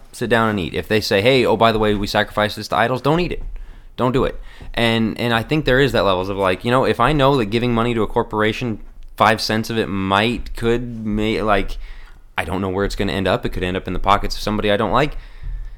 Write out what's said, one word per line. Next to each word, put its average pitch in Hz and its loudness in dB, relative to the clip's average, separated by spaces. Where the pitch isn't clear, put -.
sit 113 -4
down 113 4
and 107 0
eat. 80 -4
If 87 -4
they 107 2
say, - 0
"Hey, 127 4
oh, 101 4
by 113 4
the 110 0
way, 107 2
we 101 -2
sacrifice 107 0
this 107 -10
to - 0
idols," 117 0
don't 156 2
eat 170 -4
it. - -6
Don't 123 2
do 120 2
it. - -2
And, 113 0
and 120 0
I 117 0
think 147 -2
there 127 4
is 135 4
that 107 2
levels 92 2
of, 98 -4
like, 95 0
you 120 0
know, 127 4
if 104 2
I 120 4
know 139 4
that 117 0
giving 117 0
money 117 2
to 113 0
a 101 0
corporation, 110 -2
five 107 4
cents 110 -2
of 117 -2
it 98 0
might, 98 0
could, 117 -2
may, 107 0
like, 101 0
I 90 -4
don't 92 -2
know 98 -2
where 95 0
it's - -4
gonna 98 -2
end 92 0
up. 110 0
It 113 -4
could 92 -4
end 90 -2
up 92 -6
in 92 -4
the 87 -2
pockets 98 2
of - -8
somebody 104 0
I 104 4
don't 104 0
like. 139 0